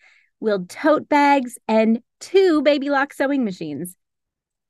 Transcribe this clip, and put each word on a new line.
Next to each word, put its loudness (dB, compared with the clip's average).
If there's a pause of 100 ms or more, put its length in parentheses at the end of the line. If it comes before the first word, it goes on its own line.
(380)
wheeled -4
tote -2
bags, 2
and 2 (180)
two 2
Baby 0
Lock -2
sewing -2
machines. -10 (720)